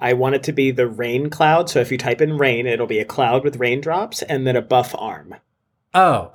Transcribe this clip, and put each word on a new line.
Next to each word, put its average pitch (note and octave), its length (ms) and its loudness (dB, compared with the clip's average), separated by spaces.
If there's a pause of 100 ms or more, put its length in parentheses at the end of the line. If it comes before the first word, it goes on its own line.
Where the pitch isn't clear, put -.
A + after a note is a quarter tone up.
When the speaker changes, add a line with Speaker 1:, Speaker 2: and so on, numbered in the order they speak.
Speaker 1:
I B2 100 2
want C3 220 2
it C3 80 0
to D3+ 100 -4
be C3+ 180 2
the B2+ 160 0
rain A#2+ 440 -4
cloud. D#3+ 400 2
So B2+ 100 0
if A#2+ 100 0
you C3 60 -4
type B2 240 -2
in D#3 160 0
rain, B2+ 300 2
it'll A#2 200 2
be G#2+ 140 -2
a G#2 60 -4
cloud B2+ 360 0
with C#3+ 140 -2
raindrops C#3+ 680 -2
and C3+ 240 -4
then B2 80 2
a A#2+ 80 2
buff B2 360 0
arm. F2+ 380 -12 (580)
Speaker 2:
Oh, D#3+ 400 2